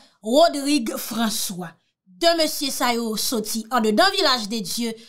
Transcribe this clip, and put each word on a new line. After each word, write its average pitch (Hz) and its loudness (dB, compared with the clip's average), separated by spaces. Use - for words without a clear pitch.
Wodrig 277 2
Franswa. 208 -4
De 330 0
mesye 302 -2
sa 247 0
yo 233 -2
sòti 220 -4
andedan 240 4
vilaj 262 0
de 233 -4
dye 226 -4